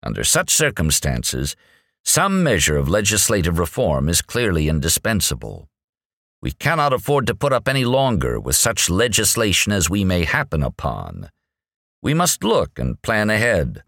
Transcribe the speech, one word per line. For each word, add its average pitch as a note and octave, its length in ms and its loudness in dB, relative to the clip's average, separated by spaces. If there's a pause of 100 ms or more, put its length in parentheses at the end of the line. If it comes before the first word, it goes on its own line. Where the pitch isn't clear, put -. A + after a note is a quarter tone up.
Under G#1+ 220 -4
such - 240 0
circumstances, C#2+ 1040 0 (480)
some F#3 400 2
measure F2 320 2
of C#2+ 140 0
legislative G2+ 680 2
reform E2 520 0
is E2 120 0
clearly F#2 460 0
indispensable. C#2+ 1000 -2 (720)
We - 100 -4
cannot D3+ 400 0
afford C3 360 0
to A2+ 80 -2
put - 180 0
up B2 160 0
any C3 160 0
longer A#2+ 520 0
with A#1 200 -2
such - 320 0
legislation G2+ 840 2
as F#2 180 2
we G2+ 140 2
may F2+ 220 2
happen B2+ 360 -2
upon. G1+ 680 -6 (720)
We C3+ 120 0
must E3+ 300 0
look F3+ 340 0
and B1 240 -4
plan G#2+ 280 0
ahead. G#2+ 580 2